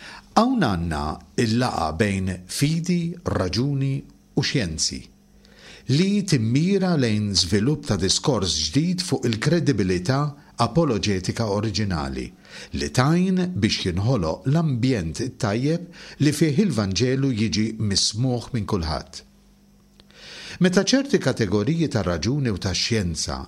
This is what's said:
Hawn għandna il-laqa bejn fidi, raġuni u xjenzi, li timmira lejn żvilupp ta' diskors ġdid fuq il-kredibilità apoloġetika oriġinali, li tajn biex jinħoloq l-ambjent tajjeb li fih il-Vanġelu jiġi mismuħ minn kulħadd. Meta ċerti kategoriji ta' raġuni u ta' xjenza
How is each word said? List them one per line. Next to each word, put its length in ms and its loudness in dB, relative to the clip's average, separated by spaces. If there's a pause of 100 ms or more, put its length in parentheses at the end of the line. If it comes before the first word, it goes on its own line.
(360)
Hawn 320 4
għandna 360 -2 (360)
il-laqa 560 0
bejn 360 0 (140)
fidi, 800 -2
raġuni 680 -2 (420)
u 80 2
xjenzi, 540 -2 (1000)
li 320 2
timmira 720 2
lejn 320 0
żvilupp 560 2
ta' 80 2
diskors 720 0
ġdid 400 0
fuq 240 -2
il-kredibilità 920 2 (400)
apoloġetika 920 0
oriġinali, 720 -2 (500)
li 160 -4
tajn 500 2 (140)
biex 300 0
jinħoloq 640 0
l-ambjent 720 0 (180)
tajjeb 480 0 (320)
li 160 4
fih 280 2
il-Vanġelu 680 0
jiġi 340 0 (140)
mismuħ 720 0
minn 160 -4
kulħadd. 540 -4 (1400)
Meta 240 4
ċerti 360 2
kategoriji 720 2
ta' 120 0
raġuni 480 0
u 80 -4
ta' 160 -2
xjenza 720 -2